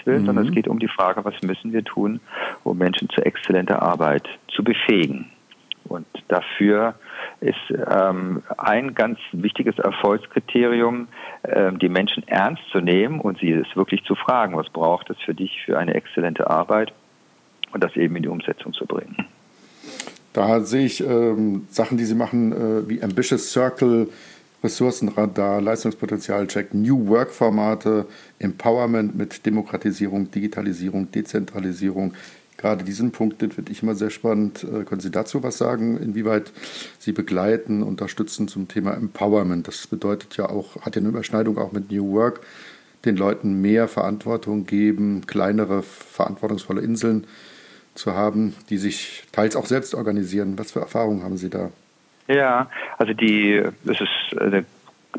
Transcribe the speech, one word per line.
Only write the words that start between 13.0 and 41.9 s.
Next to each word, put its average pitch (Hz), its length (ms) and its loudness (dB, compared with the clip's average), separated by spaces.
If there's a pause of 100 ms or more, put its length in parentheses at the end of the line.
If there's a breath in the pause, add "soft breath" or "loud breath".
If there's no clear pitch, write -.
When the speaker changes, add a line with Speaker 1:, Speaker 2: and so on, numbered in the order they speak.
Speaker 1:
und 98 200 -2
sie 85 120 2
es 80 240 2
wirklich 95 300 0
zu 101 100 0
fragen, 110 400 0
was 80 140 -4
braucht 82 400 0
es 90 100 -8
für - 140 -4
dich - 320 -6
für - 120 0
eine 85 180 0
exzellente - 540 -2
Arbeit? 107 440 2 (800)
Und - 100 0
das 82 140 -2
eben 85 180 2
in 85 80 -4
die - 60 -4
Umsetzung - 440 -6
zu - 120 -8
bringen. - 400 -6 (1080 loud breath)
Speaker 2:
Da 110 300 4
sehe 120 240 2
ich, - 160 -2
ähm, 110 680 2
Sachen, 113 280 0
die 117 80 0
Sie 110 100 0
machen, 117 380 2
äh, 110 360 -2
wie 113 140 -4
Ambitious 113 480 0
Circle, 123 560 4 (580 loud breath)
Ressourcenradar, 104 960 0
Leistungspotenzialcheck, 104 1120 -2
New 110 340 4
Work-Formate, 107 960 2 (340 loud breath)
Empowerment 113 760 2
mit - 300 -6
Demokratisierung, 101 880 -2
Digitalisierung, 98 800 -4
Dezentralisierung. 95 1040 -2 (440 loud breath)
Gerade 101 260 0
diesen 104 280 -2
Punkt, 110 300 0
den 110 100 0
finde - 200 -10
ich 104 120 -10
immer 110 120 0
sehr 107 140 -2
spannend. 107 540 0
Äh, 107 220 -6
können 95 160 -6
Sie 90 100 -6
dazu 113 320 -2
was 123 140 -4
sagen, 120 400 0
inwieweit 107 540 0 (480 loud breath)
Sie - 120 -4
begleiten, 104 720 0
unterstützen 104 640 -4
zum 98 200 -6
Thema 98 280 -2
Empowerment? 101 720 0
Das - 200 -12
bedeutet 101 500 -4
ja 98 120 0
auch, - 320 -8
hat - 140 -6
ja 101 60 -2
eine 104 80 0
Überschneidung 113 480 0
auch 101 140 -2
mit 98 200 -6